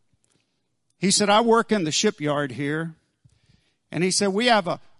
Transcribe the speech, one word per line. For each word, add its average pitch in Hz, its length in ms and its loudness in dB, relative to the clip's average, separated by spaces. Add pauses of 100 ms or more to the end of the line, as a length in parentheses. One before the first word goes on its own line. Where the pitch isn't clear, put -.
(960)
He 190 140 0
said, 208 180 2
"I 214 120 4
work 226 300 2
in 208 120 0
the 151 80 -4
shipyard 147 600 -2
here." 156 420 -6 (960)
And 160 120 -4
he 185 80 0
said, 196 180 0
"We 214 180 -2
have 208 200 2
a, 156 140 -6 (180)